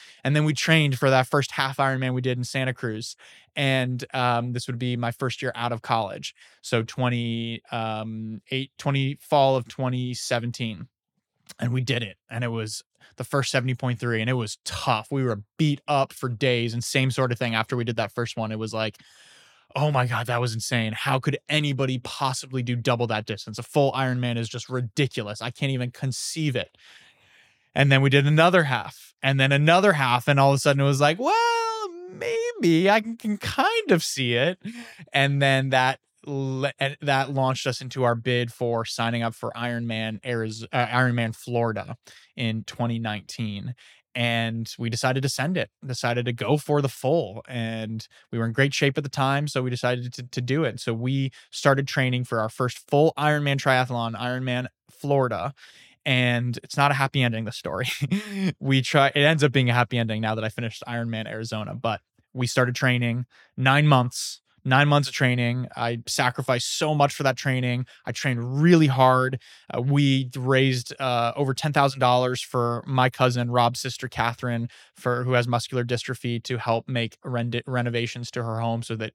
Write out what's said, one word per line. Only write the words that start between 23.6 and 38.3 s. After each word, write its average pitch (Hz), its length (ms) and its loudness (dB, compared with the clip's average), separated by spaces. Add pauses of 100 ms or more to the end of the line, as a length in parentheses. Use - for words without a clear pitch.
full 139 300 2
Ironman 123 440 0
is 113 120 -4
just 120 200 -10
ridiculous. 123 760 -4
I 120 80 -6
can't 135 220 -4
even 123 180 -4
conceive 139 640 -4
it." 95 200 -6 (960)
And 139 160 4
then 135 120 6
we 139 80 6
did 139 160 6
another 160 380 6
half - 580 -6
and 135 160 0
then 135 140 4
another 170 400 6
half. 127 360 2
And 139 120 6
all 139 100 8
of 139 60 4
a - 20 2
sudden 139 220 4
it 139 40 4
was 139 160 2
like, 151 180 4
"Well, 440 680 0 (240)
maybe 370 800 2
I 220 100 4
can, 226 160 -8
can 208 220 -4
kind 415 520 0
of 170 120 4
see 123 320 -2
it." 151 240 0 (540)
And 139 280 2
then 135 300 4
that 131 300 2 (260)
le-, 135 540 -4
and 139 200 -2
that 135 300 0
launched 131 380 -2
us 123 120 -4
into 131 220 -6
our 120 140 2
bid 120 360 -2